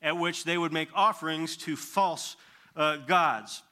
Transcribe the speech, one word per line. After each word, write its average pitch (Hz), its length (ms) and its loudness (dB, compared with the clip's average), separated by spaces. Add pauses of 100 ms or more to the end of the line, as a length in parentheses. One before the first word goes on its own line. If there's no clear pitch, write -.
at 156 160 0
which 170 280 -2
they 170 140 0
would 165 140 0
make 160 220 -2
offerings 160 640 0
to 151 180 -4
false, - 600 -2 (380)
uh, 151 220 2
gods. 143 760 2